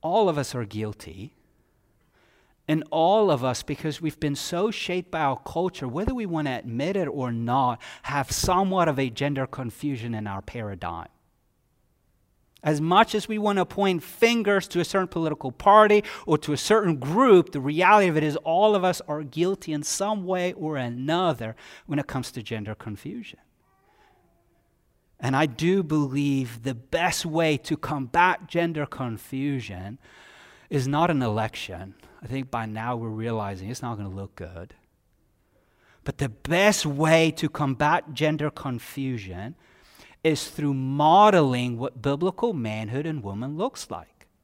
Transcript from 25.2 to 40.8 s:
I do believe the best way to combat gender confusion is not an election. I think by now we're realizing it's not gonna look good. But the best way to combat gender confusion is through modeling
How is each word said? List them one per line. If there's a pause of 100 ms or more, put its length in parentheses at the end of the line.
I
do
believe
the
best
way
to
combat
gender
confusion (680)
is
not
an
election. (300)
I
think
by
now
we're
realizing
it's
not
gonna
look
good. (1300)
But
the
best
way
to
combat
gender
confusion (680)
is
through
modeling